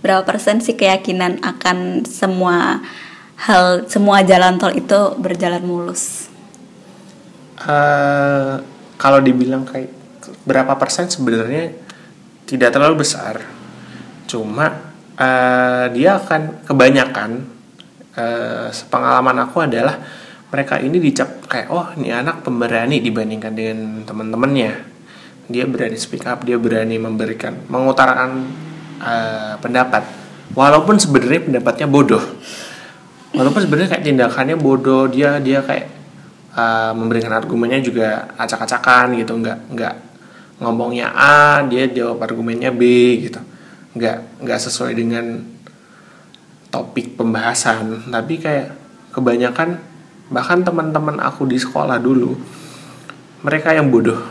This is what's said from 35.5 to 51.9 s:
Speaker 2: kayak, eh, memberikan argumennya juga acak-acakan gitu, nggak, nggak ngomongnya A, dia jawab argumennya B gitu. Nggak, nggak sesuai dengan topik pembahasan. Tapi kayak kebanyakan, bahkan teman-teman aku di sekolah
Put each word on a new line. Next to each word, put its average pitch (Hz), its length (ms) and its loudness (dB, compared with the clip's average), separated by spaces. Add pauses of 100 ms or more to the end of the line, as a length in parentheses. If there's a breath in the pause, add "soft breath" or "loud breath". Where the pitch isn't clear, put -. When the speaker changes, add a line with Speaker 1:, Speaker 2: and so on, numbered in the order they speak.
Speaker 2:
kayak, 139 280 -4 (680 loud breath)
eh, 113 400 0
memberikan 113 400 -2
argumennya 117 480 0
juga 110 560 -2
acak-acakan 123 800 2
gitu, 113 160 -4
nggak, 113 240 -4 (160)
nggak 110 200 -6 (640 loud breath)
ngomongnya 120 560 -2
A, 147 540 6
dia 127 240 0
jawab 117 320 -4
argumennya 117 500 -4
B 120 80 0 (460)
gitu. - 100 -12 (560 loud breath)
Nggak, - 480 -6
nggak 117 220 -4
sesuai 120 340 -4
dengan 117 460 -4 (1300 loud breath)
topik 117 400 -8
pembahasan. 113 960 -2
Tapi 139 320 -4
kayak 147 320 -4 (400)
kebanyakan, 127 640 0 (560)
bahkan 175 320 0
teman-teman 156 560 -2
aku 131 240 -4
di 127 160 0
sekolah - 400 -2